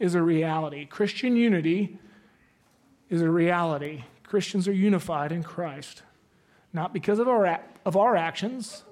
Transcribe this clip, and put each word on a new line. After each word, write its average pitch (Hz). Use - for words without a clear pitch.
is 180
a 170
reality. 156
Christian 208
unity 190
is 170
a 160
reality. 165
Christians 185
are 202
unified 185
in 165
Christ, 151
not 175
because 208
of 240
our 226
ac-, 165
of 180
our 214
actions, 190